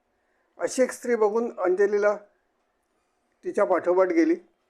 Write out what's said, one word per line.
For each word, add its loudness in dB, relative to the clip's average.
अशी -4
एक 0
स्त्री -4
बघून -2
अंजलीला 0
तिच्या -2
पाठोपाठ 2
गेली. 2